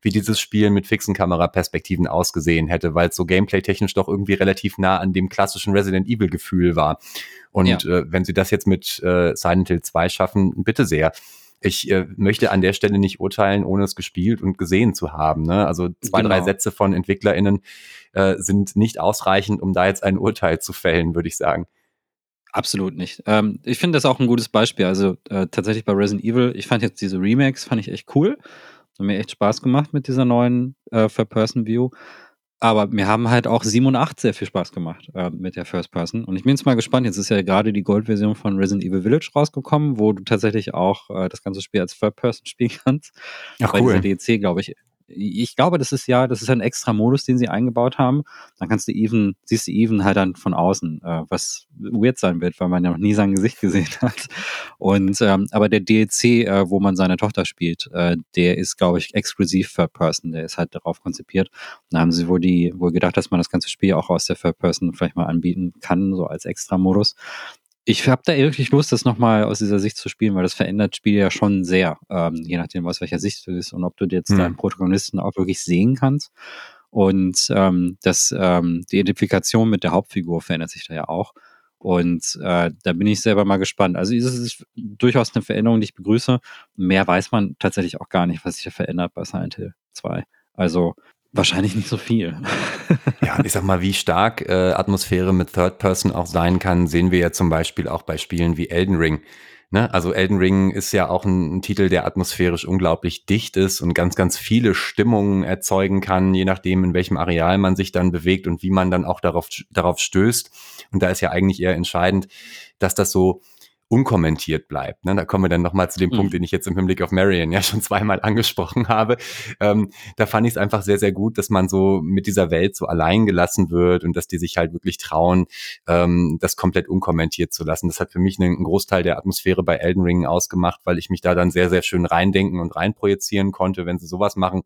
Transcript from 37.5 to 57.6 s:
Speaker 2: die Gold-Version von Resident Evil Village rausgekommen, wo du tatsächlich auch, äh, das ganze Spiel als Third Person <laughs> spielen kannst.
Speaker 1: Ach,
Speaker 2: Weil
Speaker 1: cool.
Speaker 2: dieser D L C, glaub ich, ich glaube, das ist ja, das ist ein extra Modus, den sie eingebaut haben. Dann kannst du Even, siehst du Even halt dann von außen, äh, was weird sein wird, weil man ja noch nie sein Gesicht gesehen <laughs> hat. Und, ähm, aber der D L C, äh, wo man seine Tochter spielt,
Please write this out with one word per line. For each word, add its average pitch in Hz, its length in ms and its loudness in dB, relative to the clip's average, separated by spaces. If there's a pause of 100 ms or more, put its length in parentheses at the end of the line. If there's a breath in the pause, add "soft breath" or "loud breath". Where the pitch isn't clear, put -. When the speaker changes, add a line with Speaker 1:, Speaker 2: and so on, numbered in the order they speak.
Speaker 2:
die 101 100 -2
Gold-Version 107 520 0
von 101 240 -4
Resident 98 260 0
Evil 92 160 -2
Village 117 340 0
rausgekommen, 147 640 0
wo 107 140 4
du 95 120 -4
tatsächlich 107 500 0
auch, 95 340 -2
äh, 95 220 -4
das - 120 -20
ganze 98 200 -8
Spiel - 180 -2
als 90 180 -4
Third 107 180 -2
Person - 280 -4
<laughs> - 0 -
spielen - 280 -4 (120)
kannst. 139 280 -2 (500 loud breath)
Speaker 1:
Ach, 110 100 2
Speaker 2:
Weil 101 80 2
Speaker 1:
cool. 120 120 4
Speaker 2:
dieser 92 100 2
D 98 80 0
L 95 80 -2
C, 113 200 0
glaub 92 200 0
ich, - 160 -8 (380)
ich 104 440 -6
glaube, 170 220 2
das 135 120 -2
ist 135 160 -4
ja, 127 220 4
das 117 120 -4
ist 113 100 -4
ein 123 100 4
extra 113 320 -2
Modus, 113 320 2
den 127 120 2
sie 123 120 2
eingebaut 117 500 0
haben. 139 240 2 (380 loud breath)
Dann 87 80 -6
kannst 107 180 0
du - 60 -6
Even, 107 500 0
siehst - 240 -2
du - 60 -6
Even 107 320 2
halt 95 120 4
dann 92 200 0
von 92 180 -2
außen, 82 480 0
äh, 82 260 -4
was - 380 -6 (100)
weird 113 400 0
sein 87 240 0
wird, 87 200 -4
weil 90 80 -2
man 90 160 0
ja 87 80 0
noch 80 40 -4
nie 101 180 2
sein 101 200 2
Gesicht 98 260 0
gesehen 90 340 0
<laughs> - 80 -10
hat. - 260 -4 (500 loud breath)
Und, 98 420 2
ähm, 98 300 4
aber 104 180 2
der 104 120 4
D 110 220 4
L 107 40 2
C, 120 380 2
äh, 98 260 2
wo 98 80 2
man 98 160 2
seine 90 220 2
Tochter 104 280 -2
spielt, - 480 -4